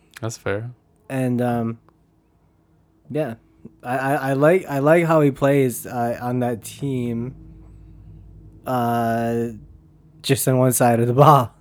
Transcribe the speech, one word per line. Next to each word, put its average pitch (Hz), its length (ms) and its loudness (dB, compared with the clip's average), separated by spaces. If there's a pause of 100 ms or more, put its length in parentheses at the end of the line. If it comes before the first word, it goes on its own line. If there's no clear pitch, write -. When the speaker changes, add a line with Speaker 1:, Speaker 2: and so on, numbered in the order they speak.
(220)
Speaker 1:
That's 113 160 -8
fair. 104 320 -6 (400)
Speaker 2:
And, 127 320 -2
um, 117 360 -4 (1300)
yeah, 135 240 -4 (480)
I, 127 160 -4
I, 135 160 -2
I 135 180 -2
like, 151 340 4
I 143 120 -4
like 160 260 4
how 160 160 4
he 147 100 4
plays, 139 560 0
uh, 120 360 -4
on 123 180 -4
that 120 240 -4
team. 123 680 -6 (1300)
Uh, 117 840 -2 (720)
just - 260 -4
on 131 80 2
one 127 160 2
side 120 280 2
of 120 80 0
the 120 40 0
ball. 139 480 6